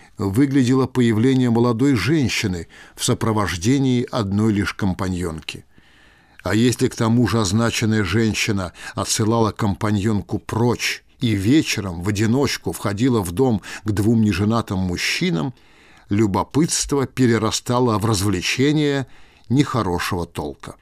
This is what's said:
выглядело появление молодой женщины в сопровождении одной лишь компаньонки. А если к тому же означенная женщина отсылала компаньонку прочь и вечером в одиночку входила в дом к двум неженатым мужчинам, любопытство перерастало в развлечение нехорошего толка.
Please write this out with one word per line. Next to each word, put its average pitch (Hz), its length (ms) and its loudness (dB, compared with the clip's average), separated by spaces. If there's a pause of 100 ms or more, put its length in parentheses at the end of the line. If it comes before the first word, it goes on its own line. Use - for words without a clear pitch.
(180)
выглядело 131 680 2
появление 123 640 2
молодой 120 460 2
женщины 104 720 -2 (260)
в - 100 -8
сопровождении 113 1040 0
одной 104 420 0
лишь 98 220 -2
компаньонки. 90 880 -4 (760)
А 90 120 -2
если 120 340 2
к - 80 -8
тому 117 320 2
же 113 120 0
означенная 110 640 0
женщина 101 680 -2 (220)
отсылала 110 580 0
компаньонку 104 840 -2
прочь - 640 -2 (180)
и 120 100 0
вечером 98 720 0
в 95 80 -4
одиночку 110 600 0
входила 110 500 0
в 87 100 -6
дом 117 300 2 (220)
к 110 60 -2
двум 107 320 2
неженатым 104 580 0
мужчинам, 143 720 -2 (540)
любопытство 113 1000 0
перерастало 117 920 0
в 95 60 -2
развлечение 127 1040 0 (420)
нехорошего 101 800 0
толка. - 560 -12